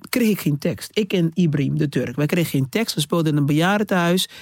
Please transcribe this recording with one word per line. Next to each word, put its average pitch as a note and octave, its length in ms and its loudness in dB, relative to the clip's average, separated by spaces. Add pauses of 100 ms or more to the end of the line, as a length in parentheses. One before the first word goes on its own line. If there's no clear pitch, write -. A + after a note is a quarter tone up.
kreeg A#3+ 200 2
ik G3 100 2
geen C#3+ 180 0
tekst. D3 360 -4
Ik G#3+ 200 -2
en E3 200 2
Ibrahim, C#3+ 440 0
de D3+ 120 0
Turk. B2 260 -4
Wij D3 100 0
kregen E3 240 0
geen C3+ 200 0
tekst. - 260 -2
We E3 60 -2
speelden D#3+ 300 0
in D3 60 2
een C#3+ 80 2
bejaardentehuis. F3+ 840 2 (120)